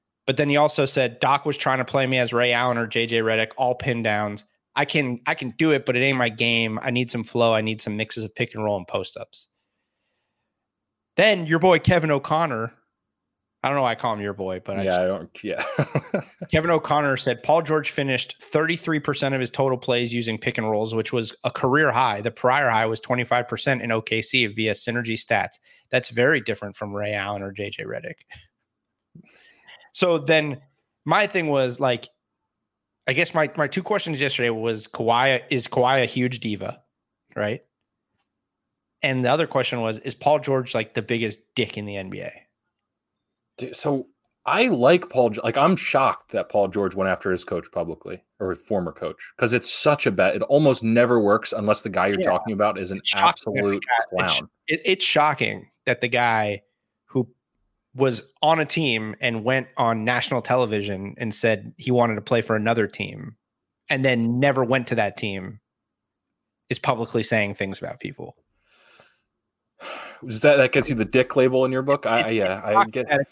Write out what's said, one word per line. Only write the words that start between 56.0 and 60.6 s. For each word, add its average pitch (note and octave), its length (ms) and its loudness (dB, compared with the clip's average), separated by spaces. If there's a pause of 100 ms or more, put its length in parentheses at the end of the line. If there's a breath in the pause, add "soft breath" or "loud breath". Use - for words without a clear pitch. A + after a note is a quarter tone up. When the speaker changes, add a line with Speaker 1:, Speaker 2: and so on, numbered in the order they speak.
Speaker 1:
the B2 80 0
guy A2+ 540 0 (420)
who B2+ 240 -2 (640)
was B2+ 280 0 (200)
on D#3+ 160 4
a D#3 60 0
team A2+ 560 -2
and A2+ 240 -2
went C3 320 0
on A2+ 280 0
national B2 380 0
television G2+ 760 -2